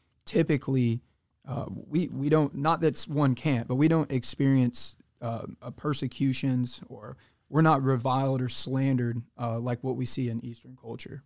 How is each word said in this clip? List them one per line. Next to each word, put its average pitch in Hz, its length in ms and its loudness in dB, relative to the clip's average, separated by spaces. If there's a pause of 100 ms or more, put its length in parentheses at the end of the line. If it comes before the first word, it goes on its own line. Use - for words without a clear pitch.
(240)
typically, 131 800 2 (460)
uh, 127 200 -6
we, - 400 -2
we 139 200 -4
don't, 151 260 4
not 156 260 0
that 156 280 2
one 143 260 2
can't, 120 320 0
but 127 100 -2
we 147 120 4
don't 160 240 2
experience, 131 840 2 (240)
uh, 117 260 -6 (140)
uh, - 100 -12
persecutions, 131 1160 -2
or 120 280 -14 (320)
we're 151 140 2
not 151 200 6
reviled 131 580 2
or 127 80 -2
slandered, 127 720 0 (160)
uh, 117 200 -4
like 123 240 -4
what 131 140 -2
we 127 100 -4
see 123 220 -2
in 117 160 -6
Eastern 127 360 -16
culture, - 460 -12